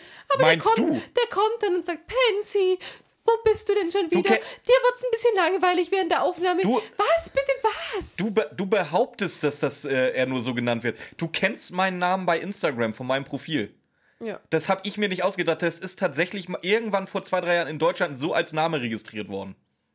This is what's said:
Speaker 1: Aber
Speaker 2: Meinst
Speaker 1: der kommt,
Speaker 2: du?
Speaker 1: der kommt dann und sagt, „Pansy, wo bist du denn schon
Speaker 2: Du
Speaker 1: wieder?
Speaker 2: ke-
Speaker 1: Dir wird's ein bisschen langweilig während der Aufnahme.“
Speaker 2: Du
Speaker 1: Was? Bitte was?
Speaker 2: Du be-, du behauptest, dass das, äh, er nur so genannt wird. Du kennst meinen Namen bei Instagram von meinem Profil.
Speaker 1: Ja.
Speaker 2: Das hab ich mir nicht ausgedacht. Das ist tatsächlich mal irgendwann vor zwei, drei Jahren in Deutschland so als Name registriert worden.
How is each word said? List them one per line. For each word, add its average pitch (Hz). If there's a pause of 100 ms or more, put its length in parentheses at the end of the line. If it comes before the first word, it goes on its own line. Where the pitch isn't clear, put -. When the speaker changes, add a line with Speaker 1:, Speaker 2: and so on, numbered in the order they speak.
(340)
Speaker 1:
Aber 523
Speaker 2:
Meinst -
Speaker 1:
der 440 (120)
kommt, 330
Speaker 2:
du? 285 (140)
Speaker 1:
der 480
kommt 440
dann 381
und 330
sagt, 330
„Pansy, 403 (480)
wo 453 (140)
bist 427
du 403
denn 370
schon 370
Speaker 2:
Du 349
Speaker 1:
wieder? 370
Speaker 2:
ke- -
Speaker 1:
Dir -
wird's 508
ein 494
bisschen 453
langweilig 359
während 381
der 311
Aufnahme.“ 349
Speaker 2:
Du 247 (160)
Speaker 1:
Was? 622
Bitte 554 (460)
was? -
Speaker 2:
Du 202
be-, 214
du 196
behauptest, 180
dass 143
das, -
äh, 131
er 127
nur 131
so 123
genannt 117
wird. 117 (200)
Du 165
kennst -
meinen 185
Namen 180
bei 170
Instagram 127
von 127
meinem 135
Profil. 139 (460)
Speaker 1:
Ja. 220 (100)
Speaker 2:
Das 160
hab 190
ich 202
mir 208
nicht 180
ausgedacht. 175
Das 165
ist -
tatsächlich 175
mal 180
irgendwann 196
vor 185
zwei, 185
drei 175
Jahren 170
in 151
Deutschland 165
so 156
als 165
Name 156
registriert 110
worden. 98 (400)